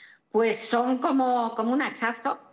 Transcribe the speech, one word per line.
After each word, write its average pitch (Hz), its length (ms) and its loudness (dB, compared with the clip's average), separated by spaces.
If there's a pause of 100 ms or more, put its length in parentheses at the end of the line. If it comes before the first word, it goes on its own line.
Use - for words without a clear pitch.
(300)
pues 220 280 2
son 247 400 0
como, 247 560 2
como 226 180 0
un 277 100 2
hachazo, 233 560 -4 (140)